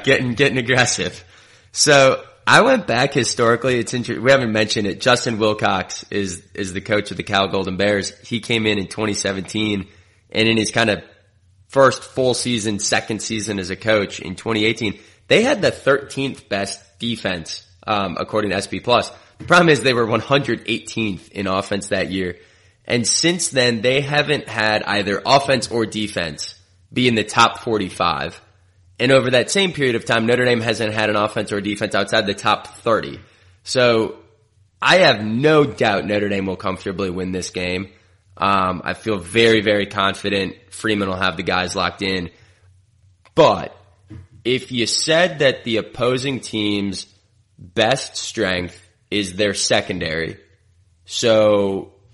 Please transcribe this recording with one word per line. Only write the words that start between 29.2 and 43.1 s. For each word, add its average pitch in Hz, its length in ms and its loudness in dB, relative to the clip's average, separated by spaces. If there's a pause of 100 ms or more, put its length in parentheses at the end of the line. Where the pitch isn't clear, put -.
that 123 200 2
same 190 220 0
period 131 220 0
of 110 100 -4
time, 113 200 0
Notre 123 200 2
Dame 120 160 2
hasn't 110 320 -2
had 107 160 0
an 107 60 2
offense 107 360 -2
or 101 80 -2
defense 101 360 -4
outside 101 320 0
the 101 80 -2
top - 320 -2
thirty. 92 520 -2 (440)
So 120 560 2 (600)
I 165 180 6
have 120 260 4
no 147 400 4
doubt 107 400 0
Notre 104 240 -2
Dame 98 160 -2
will 92 100 -4
comfortably 95 540 -6
win 92 220 -6
this 90 180 -6
game. 92 400 -6 (480)
Um, 92 460 0
I 90 100 -4
feel 107 240 -4
very, 110 440 4
very 101 260 2
confident 98 680 -2 (140)
Freeman 101 400 -2
will 92 60 -2
have 92 220 -2
the 95 60 -4
guys 90 320 -2
locked 90 280 -4
in. 92 260 -4 (1040)